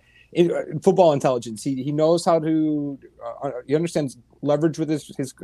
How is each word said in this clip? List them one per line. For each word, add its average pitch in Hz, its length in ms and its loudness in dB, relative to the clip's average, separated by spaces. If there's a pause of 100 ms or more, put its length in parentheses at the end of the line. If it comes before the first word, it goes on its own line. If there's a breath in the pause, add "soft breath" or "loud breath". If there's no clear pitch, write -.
(320 soft breath)
in, 170 180 4
uh, 139 120 -4 (200)
football 180 300 6
intelligence, 123 500 -2
he, 131 200 -4
he 143 100 -6
knows 160 320 2
how 170 140 4
to, 151 600 -2 (260)
uh, 117 240 -8
uh, 131 40 -6 (140)
he 131 80 -2
understands 156 420 -2 (240)
leverage 147 380 0
with 156 100 -4
his, 151 300 -6
his, 135 260 -8